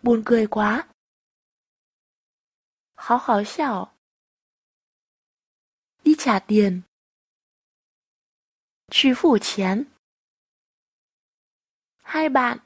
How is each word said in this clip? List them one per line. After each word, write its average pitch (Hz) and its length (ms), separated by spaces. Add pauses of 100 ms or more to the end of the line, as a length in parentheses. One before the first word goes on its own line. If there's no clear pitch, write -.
Buồn 233 200
cười 226 220
quá. 214 400 (2000)
Khó - 220
khó 214 280
xảo. 220 520 (2000)
Đi 302 140
trả 214 300
tiền. 202 340 (2000)
Truy - 260
phủ 285 240
chén. 196 420 (2250)
Hai 311 320
bạn. 247 360